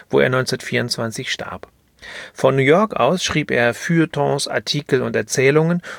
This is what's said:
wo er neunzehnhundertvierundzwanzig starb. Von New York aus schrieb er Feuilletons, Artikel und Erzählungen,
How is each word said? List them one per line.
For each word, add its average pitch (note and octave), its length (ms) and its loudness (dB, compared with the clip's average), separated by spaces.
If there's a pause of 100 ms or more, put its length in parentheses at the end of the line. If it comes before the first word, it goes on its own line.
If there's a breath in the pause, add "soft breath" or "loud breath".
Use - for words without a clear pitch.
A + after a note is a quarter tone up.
(120)
wo C#3 100 4
er C3+ 100 4
neunzehnhundertvierundzwanzig B2 1040 -4
starb. - 340 -10 (680 loud breath)
Von C3 220 2
New C3+ 80 2
York F3+ 320 4
aus D#3 300 0
schrieb D3+ 260 -2
er A#2+ 240 2
Feuilletons, D3 720 0
Artikel C3 560 -2
und A2+ 140 -2
Erzählungen, D3 680 2 (160 loud breath)